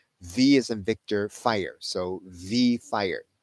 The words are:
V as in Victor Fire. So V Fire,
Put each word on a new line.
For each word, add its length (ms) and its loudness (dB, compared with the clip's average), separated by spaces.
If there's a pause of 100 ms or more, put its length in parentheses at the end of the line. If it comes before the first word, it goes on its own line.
(220)
V 360 4
as 140 2
in 120 -4
Victor 460 -2
Fire. 500 -2
So 460 -6
V 520 0
Fire, 460 -4 (200)